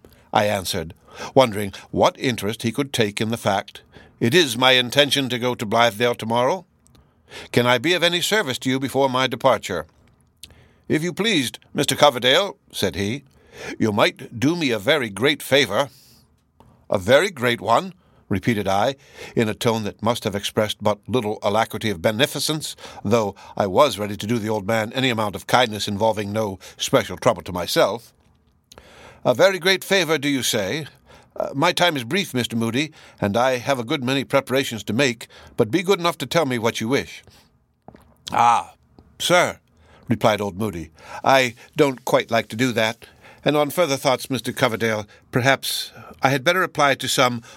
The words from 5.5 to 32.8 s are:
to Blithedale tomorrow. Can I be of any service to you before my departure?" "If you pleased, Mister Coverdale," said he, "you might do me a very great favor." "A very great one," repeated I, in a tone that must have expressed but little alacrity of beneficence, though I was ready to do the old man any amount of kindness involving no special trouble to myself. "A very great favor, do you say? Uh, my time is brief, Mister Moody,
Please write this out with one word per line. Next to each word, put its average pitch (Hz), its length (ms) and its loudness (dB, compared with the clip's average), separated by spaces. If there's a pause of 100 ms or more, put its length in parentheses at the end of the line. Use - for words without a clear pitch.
to 120 100 -8
Blithedale 117 500 2
tomorrow. 123 500 -2 (880)
Can 120 140 4
I 123 140 6
be 151 140 0
of 165 100 0
any 175 180 2
service 156 380 0
to 135 100 -4
you 131 100 0
before 135 300 0
my 127 160 2
departure?" 110 600 0 (1000)
"If 151 140 2
you 175 100 -2
pleased, 170 460 -2 (160)
Mister - 220 -2
Coverdale," 147 640 4 (140)
said 90 240 -2
he, 101 280 -4 (560)
"you 110 120 0
might 127 480 0
do 143 160 2
me 165 140 -2
a 110 100 -2
very 123 300 0
great 113 320 0
favor." 131 480 0 (1000)
"A 104 100 0
very 135 320 4
great 120 280 -2
one," 131 340 0 (360)
repeated 101 380 -2
I, 104 280 0 (400)
in 117 140 2
a 104 40 -2
tone 113 300 -2
that 98 180 -10
must 113 220 -2
have 98 120 -4
expressed 107 460 -6
but 107 160 0 (100)
little 107 360 -2
alacrity 107 480 -2
of 85 100 -8
beneficence, 139 760 -2 (280)
though 104 320 0 (200)
I 104 120 0
was 104 320 2
ready 104 160 -6
to 101 100 -10
do 117 140 0
the 107 100 -6
old 107 160 -4
man 110 280 -2
any 131 160 0
amount 110 260 -2
of 98 100 -14
kindness 117 420 2
involving 104 440 -2
no 104 260 -4 (200)
special 101 400 0
trouble 98 260 0
to - 80 -12
myself. 98 640 -2 (1080)
"A 127 120 2
very 185 240 4
great 185 240 0
favor, 165 340 0
do 143 120 -4
you 139 120 -2
say? 117 460 -2 (480)
Uh, - 180 -4
my 156 180 0
time 170 260 2
is 123 60 -6
brief, 160 300 -4
Mister 120 220 -2
Moody, 117 360 -2 (280)